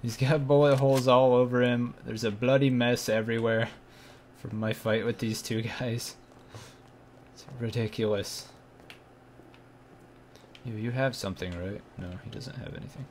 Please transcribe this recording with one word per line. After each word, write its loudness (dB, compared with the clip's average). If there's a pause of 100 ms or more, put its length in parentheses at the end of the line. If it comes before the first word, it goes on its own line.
He's -6
got 2
bullet 6
holes 4
all 8
over 4
him. 0 (100)
There's -6
a 0
bloody 2
mess 2
everywhere 0 (680)
from -10
my -2
fight -2
with -4
these -4
two -4
guys. -6 (1200)
It's -20 (140)
ridiculous. -4 (2250)
You, -10
you -6
have -2
something, -8
right? -8 (180)
No, -10 (140)
he -14
doesn't -12
have -12
anything. -14